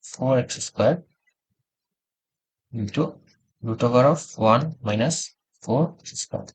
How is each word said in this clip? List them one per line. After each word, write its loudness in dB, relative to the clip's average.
four 0
x -12
square 2
into -2
root -4
over 6
of -2
one 4
minus 0
four 0
x -18
square। -10